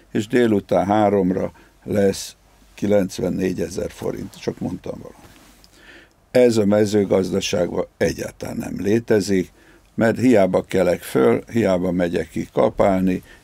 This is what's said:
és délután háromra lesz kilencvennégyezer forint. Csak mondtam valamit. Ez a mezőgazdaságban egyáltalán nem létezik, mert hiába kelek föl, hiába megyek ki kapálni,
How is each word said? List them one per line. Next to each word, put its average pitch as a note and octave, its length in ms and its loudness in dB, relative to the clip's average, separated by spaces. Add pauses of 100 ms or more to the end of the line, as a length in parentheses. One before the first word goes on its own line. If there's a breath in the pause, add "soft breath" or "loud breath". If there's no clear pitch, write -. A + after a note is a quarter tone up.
(120)
és A2 140 -2
délután G#2 600 2
háromra G2 640 0 (320 soft breath)
lesz G2 520 -2 (380)
kilencvennégyezer F#2 1160 -2
forint. G2 500 -10
Csak - 200 -8
mondtam F#2 420 -10
valamit. - 260 -20 (1040 soft breath)
Ez B2 260 4
a G#2 80 2
mezőgazdaságban G2 1200 0 (100)
egyáltalán - 600 -6
nem - 220 -8
létezik, G2+ 760 0 (420 soft breath)
mert A2+ 240 0
hiába G2 440 4
kelek F2 380 0
föl, A#2+ 420 0 (100)
hiába F#2 400 0
megyek F2 360 -2
ki - 240 -8
kapálni, F#2+ 680 0 (220 soft breath)